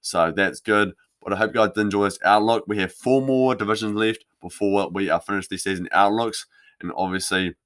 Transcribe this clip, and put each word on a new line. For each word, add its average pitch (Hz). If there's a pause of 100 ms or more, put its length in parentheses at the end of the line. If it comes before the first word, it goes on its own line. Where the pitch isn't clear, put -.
so 85
that's 95
good. 104 (280)
But 101
I -
hope 110
you 117
guys 107
did 107
enjoy 101
this 98
outlook. 107
We 104
have 95
four 131
more 131
divisions 107
left 110 (160)
before 98
we 95
are 82
finished 98
the 95
season 90
outlooks, 104 (340)
and 87
obviously 92 (100)